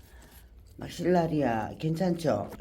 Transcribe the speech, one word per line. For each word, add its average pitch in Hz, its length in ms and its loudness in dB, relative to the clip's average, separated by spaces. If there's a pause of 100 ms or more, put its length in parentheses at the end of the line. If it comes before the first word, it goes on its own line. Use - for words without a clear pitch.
(760)
막실라리아 156 1040 0
괜찮죠? 160 680 0 (120)